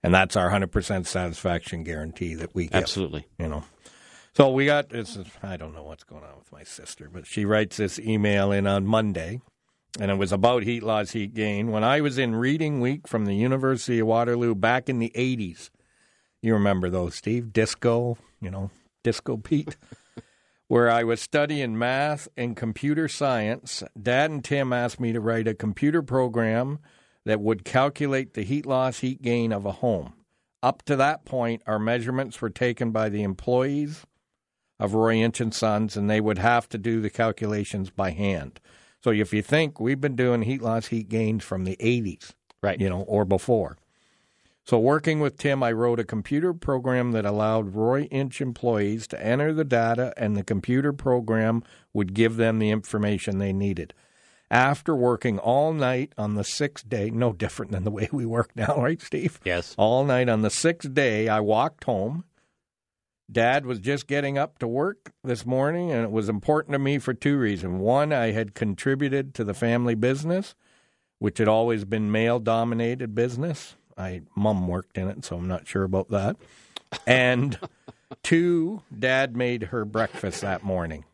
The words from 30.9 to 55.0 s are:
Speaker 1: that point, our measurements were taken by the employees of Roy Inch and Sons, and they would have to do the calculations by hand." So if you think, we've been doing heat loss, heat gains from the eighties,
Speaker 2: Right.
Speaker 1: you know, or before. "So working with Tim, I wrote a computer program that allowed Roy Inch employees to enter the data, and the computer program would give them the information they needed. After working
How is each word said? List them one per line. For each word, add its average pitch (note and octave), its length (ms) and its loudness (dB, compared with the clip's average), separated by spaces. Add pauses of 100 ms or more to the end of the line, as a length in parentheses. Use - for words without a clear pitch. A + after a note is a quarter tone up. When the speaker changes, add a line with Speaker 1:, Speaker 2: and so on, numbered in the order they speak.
Speaker 1:
that C#3+ 280 0
point, A#2 400 -2
our G#2+ 140 0
measurements A#2+ 600 -2
were A2+ 120 -4
taken A#2+ 400 -2
by A2 180 0
the G#2 140 -2
employees C3+ 840 -2 (720)
of G2+ 140 0
Roy A2+ 220 4
Inch A2+ 260 0
and A2+ 140 -2
Sons, G#2+ 420 0
and G2+ 100 0
they G#2+ 140 2
would G#2+ 160 0
have A#2 320 2
to - 80 -8
do A2+ 240 -2
the G#2+ 80 -2
calculations G#2 800 -2
by F#2+ 220 -2
hand." E2 480 -4 (440)
So A#2+ 80 4
if G#2 200 2
you G#2+ 100 2
think, D3+ 380 0
we've C3 220 0
been C#3 140 -2
doing B2 260 2
heat B2+ 200 -2
loss, A2+ 260 -2
heat A2 200 -4
gains A2 360 0
from F#2 200 -4
the F#2 160 -4
eighties, A2+ 540 -2 (280)
Speaker 2:
Right. G2 180 0
Speaker 1:
you F#2+ 100 2
know, F#2 120 -4
or G#2 240 2
before. G2 520 0 (880)
"So A#2+ 140 2
working D3+ 400 2
with C#3+ 180 0
Tim, C3+ 260 0
I A#2 80 2
wrote A#2 280 2
a A2+ 40 0
computer C#3+ 500 -2
program B2+ 600 0
that A2 120 0
allowed G#2 500 0
Roy B2 300 2
Inch C3+ 360 -4
employees A2+ 640 0
to - 180 -8
enter C#3+ 280 2
the D#3 100 0
data, A#2 540 2
and G#2+ 180 0
the G2+ 80 -2
computer B2 500 0
program A2+ 720 2 (300)
would G2 200 0
give A2+ 220 4
them A2+ 240 2
the G#2+ 120 4
information G#2 680 -2
they G2 160 0
needed. G2 400 -2 (580)
After C#3 440 2
working B2 440 2